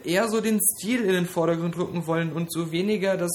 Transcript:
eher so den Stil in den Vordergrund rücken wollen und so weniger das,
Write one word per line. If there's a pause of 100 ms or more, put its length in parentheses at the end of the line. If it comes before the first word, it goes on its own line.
eher
so
den
Stil
in
den
Vordergrund
rücken
wollen
und
so
weniger
das,